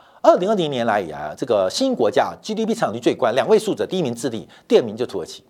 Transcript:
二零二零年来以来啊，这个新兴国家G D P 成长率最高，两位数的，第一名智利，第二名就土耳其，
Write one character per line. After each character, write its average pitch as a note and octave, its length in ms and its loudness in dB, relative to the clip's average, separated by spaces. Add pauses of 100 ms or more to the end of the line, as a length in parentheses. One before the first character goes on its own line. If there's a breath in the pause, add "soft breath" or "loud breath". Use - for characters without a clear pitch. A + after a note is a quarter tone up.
(200 soft breath)
二 D#4+ 180 6
零 F#3 100 -2
二 A3+ 80 2
零 E3+ 120 0
年 B2+ 160 -2
来 G#2+ 160 2
以 E2+ 120 -6
来 D2 60 -12
啊， D2+ 200 -8
这 - 80 -4
个 G2 240 2
新 - 160 -2
兴 C4 80 0
国 G#3+ 160 2
家 G2 320 0
G G#3+ 100 -8
D G#3+ 140 -4
P A3 80 0
成 C#3 140 -2
长 G#2 40 -6
率 A2 60 -8
最 B3 160 2
高， A#2+ 160 0
两 B2 180 0
位 G#3+ 80 6
数 G3 160 0
的， F3 140 -2
第 F#3 100 -4
一 F#3 60 0
名 B2 100 -2
智 A#2+ 160 -6
利， A2+ 200 -8 (180 soft breath)
第 B3 100 4
二 F3 60 6
名 G#2+ 140 -6
就 A#2 100 -4
土 G2 120 -8
耳 D#2+ 80 -6
其， - 240 -18